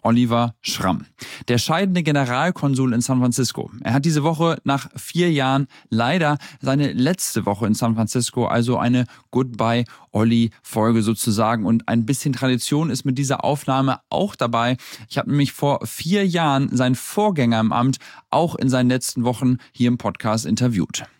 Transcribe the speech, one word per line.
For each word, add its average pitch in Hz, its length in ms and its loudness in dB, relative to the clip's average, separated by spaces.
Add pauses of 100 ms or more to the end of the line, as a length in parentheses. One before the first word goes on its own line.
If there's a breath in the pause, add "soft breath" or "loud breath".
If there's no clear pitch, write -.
Oliver 117 600 2
Schramm. - 460 -2 (420 loud breath)
Der 120 100 2
scheidende 175 460 0
Generalkonsul 139 880 0
in 120 60 2
San 127 180 0
Francisco. 123 500 0 (140)
Er 120 120 -2
hat 143 100 2
diese 151 180 2
Woche 165 400 0
nach 139 320 -2
vier 175 380 -2
Jahren 135 340 0 (240 loud breath)
leider 147 480 0 (240 loud breath)
seine 139 300 0
letzte 127 540 -2
Woche 101 200 -2
in 107 80 2
San 113 220 0
Francisco, 120 500 -2
also 117 320 0
eine 120 280 2 (260 loud breath)
Goodbye-Olli-Folge 117 1700 0
sozusagen. 110 640 0
Und 113 220 2
ein 117 180 2
bisschen 139 260 -2
Tradition 135 580 -2
ist 131 140 -6
mit 131 140 0
dieser 135 260 -2
Aufnahme 135 540 0 (100)
auch - 280 -2
dabei. 120 400 0 (320 loud breath)
Ich - 100 -4
habe - 120 -4
nämlich 143 220 2
vor - 320 -2
vier 196 400 -2
Jahren 156 500 0
seinen 127 200 2
Vorgänger 147 640 0
im 110 140 0
Amt 127 260 0 (320 loud breath)
auch 160 240 0
in - 140 -2
seinen 127 200 2
letzten 127 360 -2
Wochen 127 320 2 (160 loud breath)
hier 123 160 2
im 120 100 2
Podcast 110 480 -2
interviewt. 107 600 -2 (140)